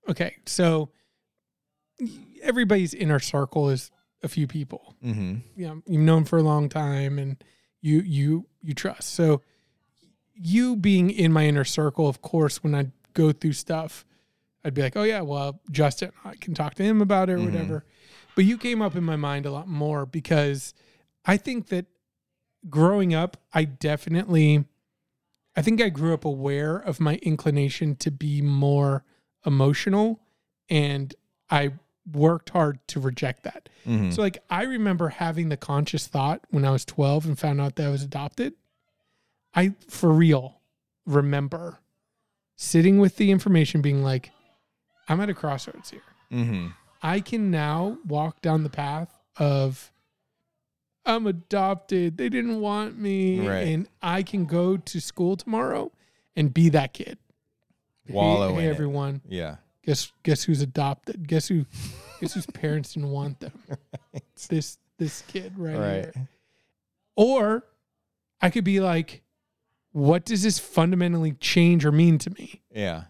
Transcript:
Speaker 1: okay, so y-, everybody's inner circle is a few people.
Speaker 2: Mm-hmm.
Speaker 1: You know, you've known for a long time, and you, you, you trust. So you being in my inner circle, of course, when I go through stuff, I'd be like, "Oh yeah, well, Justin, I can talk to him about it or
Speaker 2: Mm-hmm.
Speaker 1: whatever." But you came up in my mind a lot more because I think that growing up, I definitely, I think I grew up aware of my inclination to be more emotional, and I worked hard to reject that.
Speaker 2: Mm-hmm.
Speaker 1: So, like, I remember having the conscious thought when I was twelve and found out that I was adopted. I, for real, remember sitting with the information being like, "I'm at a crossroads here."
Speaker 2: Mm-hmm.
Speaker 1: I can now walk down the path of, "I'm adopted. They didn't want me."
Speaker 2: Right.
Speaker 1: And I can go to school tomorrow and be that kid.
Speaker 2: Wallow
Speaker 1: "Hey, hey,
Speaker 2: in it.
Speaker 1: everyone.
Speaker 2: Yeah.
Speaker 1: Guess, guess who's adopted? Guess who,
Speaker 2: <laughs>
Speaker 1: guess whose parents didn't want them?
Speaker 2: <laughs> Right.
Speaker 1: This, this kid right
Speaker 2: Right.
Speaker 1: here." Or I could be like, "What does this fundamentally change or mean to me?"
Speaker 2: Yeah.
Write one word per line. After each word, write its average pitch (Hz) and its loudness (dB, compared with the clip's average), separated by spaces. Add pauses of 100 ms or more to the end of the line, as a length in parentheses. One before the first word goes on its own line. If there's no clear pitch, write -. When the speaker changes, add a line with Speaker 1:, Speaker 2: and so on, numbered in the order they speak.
Speaker 1:
okay, - -4 (100)
so 160 0 (1080)
y-, 240 -6 (340)
everybody's 208 0
inner 151 0
circle 143 -2
is 131 -4 (320)
a 165 -6
few 147 -2
people. - -10 (100)
Speaker 2:
Mm-hmm. 104 -4 (200)
Speaker 1:
You 180 -10
know, 156 -14
you've 156 2
known 160 6
for 165 2
a 160 4
long 151 2
time, 139 -2
and 139 -8 (380)
you, 151 2
you, 156 0 (140)
you 151 -8
trust. - -10
So 156 4 (920)
you 226 0
being 190 4
in 170 2
my 156 4
inner 147 2
circle, 151 0
of 135 -4
course, 151 -2
when 151 0
I 139 -2 (260)
go 156 4
through 151 -2
stuff, - -8 (600)
I'd 143 -6
be 139 0
like, 127 -2
"Oh 208 0
yeah, 214 0
well, 143 -6 (100)
Justin, 151 0 (140)
I 196 -16
can - -10
talk 147 -4
to - -4
him 214 4
about 190 4
it 180 2
or 180 0
Speaker 2:
Mm-hmm. 175 -2
Speaker 1:
whatever." 156 -4 (500)
But 190 4
you 226 4
came 233 -2
up 185 -2
in 180 -2
my 160 -2
mind 143 -4
a 143 -6
lot 151 -10
more 147 -2
because 143 -2 (500)
I 196 4
think 240 -6
that 185 -4 (840)
growing 170 2
up, 170 -2 (160)
I 160 2
definitely, 151 2 (920)
I 160 0
think 220 2
I 226 2
grew 160 0
up 151 -6
aware 143 -4
of 185 -6
my 156 2
inclination 147 -2
to - -6
be 143 -4
more 143 2 (420)
emotional, 175 2 (480)
and 143 -2 (360)
I 143 0 (400)
worked 160 2
hard 147 0 (100)
to - -6
reject 127 -4
that. - -14 (180)
Speaker 2:
Mm-hmm. 117 0
Speaker 1:
So, 220 0
like, 190 -2 (100)
I 180 -2
remember 208 0
having 165 -4
the 147 -2
conscious 147 -4
thought 143 -2
when 143 0
I 135 4
was 135 0
twelve 147 0
and 151 -2
found 143 -2
out 143 -4
that 151 -2
I 143 -2
was 139 -4
adopted. 143 -8 (1000)
I, 190 4 (140)
for - 2
real, 151 4 (460)
remember 143 -2 (800)
sitting 185 6
with 196 4
the 202 4
information 175 4
being 139 2
like, 131 -2 (800)
"I'm 160 0
at 208 -2
a 180 -4
crossroads - -8
here." - -20 (280)
Speaker 2:
Mm-hmm. 117 -4 (320)
Speaker 1:
I 175 -2
can 208 -2
now 165 -2
walk 156 -6
down 156 2
the 143 -6
path 147 -8 (280)
of, 139 0 (1160)
"I'm 226 0
adopted. 185 -2
They 247 -2
didn't 233 -2
want 214 -4
me." 190 0
Speaker 2:
Right. 190 -2
Speaker 1:
And 160 -2 (140)
I 180 -2
can 185 -2
go 175 0
to 170 -8
school 180 -2
tomorrow 240 -6 (440)
and 147 2
be 165 6
that 139 2
kid. - -14 (920)
Speaker 2:
Wallow 101 2
Speaker 1:
"Hey, 92 0
hey, - -2
Speaker 2:
in - 2
it. - 2
Speaker 1:
everyone. 139 -4
Speaker 2:
Yeah. 82 -8 (280)
Speaker 1:
Guess, - -2 (100)
guess - 0
who's 147 0
adopted? 143 -6
Guess 160 -2
who, 165 0 (280)
Speaker 2:
<laughs> - -20
Speaker 1:
guess 175 -8
whose 180 -8
parents 151 -6
didn't 143 -8
want 143 -8
them? - -16 (160)
Speaker 2:
<laughs> 139 -12 (360)
Right. 147 -12 (260)
Speaker 1:
This, 156 -6 (200)
this 156 -8
kid 190 -12
right 165 -6
Speaker 2:
Right. 98 -4
Speaker 1:
here." 131 -10 (880)
Or 226 2 (760)
I 180 4
could 226 -2
be 196 2
like, 170 -2 (720)
"What 151 4
does 208 0
this 208 2
fundamentally 170 0
change 170 4
or 147 4
mean 160 6
to 170 -4
me?" - -16 (120)
Speaker 2:
Yeah. 87 -4